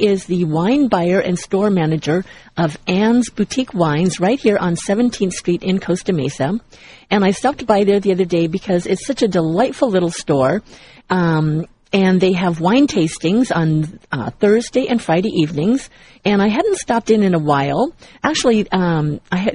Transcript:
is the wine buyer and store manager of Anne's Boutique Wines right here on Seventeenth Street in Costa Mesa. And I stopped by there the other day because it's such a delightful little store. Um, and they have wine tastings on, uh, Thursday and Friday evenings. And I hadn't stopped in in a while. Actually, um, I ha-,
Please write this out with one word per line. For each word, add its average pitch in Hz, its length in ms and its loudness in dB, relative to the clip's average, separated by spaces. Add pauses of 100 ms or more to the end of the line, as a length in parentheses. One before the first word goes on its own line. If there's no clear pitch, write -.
is 196 200 0
the 180 200 -2
wine 196 420 0
buyer 180 320 2
and 180 200 -2
store 196 300 -2
manager 160 560 0 (320)
of 165 200 -2 (100)
Anne's 220 420 2
Boutique - 440 -4
Wines 170 460 0
right 208 200 0
here 208 180 2
on 175 180 -2
Seventeenth 208 580 -2
Street - 300 -4
in 190 160 0
Costa 180 340 -4
Mesa. 147 460 -2 (500)
And 196 160 2
I 196 60 4
stopped 262 340 -2
by 208 180 4
there 202 160 2
the 196 140 0
other 185 120 0
day 170 220 0
because 175 380 -2
it's - 200 -4
such 269 160 -4
a 233 60 4
delightful 190 640 0
little 180 220 0
store. 139 520 0 (460)
Um, 160 560 0 (280)
and 185 280 4
they 185 100 4
have 175 300 -2
wine 240 260 4
tastings 180 640 0
on, 160 460 -2 (140)
uh, 113 160 -6 (100)
Thursday 226 480 0
and 240 140 -2
Friday 175 260 0
evenings. 170 640 -2 (340)
And 202 180 2
I 202 60 2
hadn't 370 300 0
stopped 226 340 -2
in 220 100 4
in 190 120 2
a 170 60 0
while. 147 520 0 (320)
Actually, 240 480 0
um, 165 480 0 (100)
I 180 80 0
ha-, 202 180 -2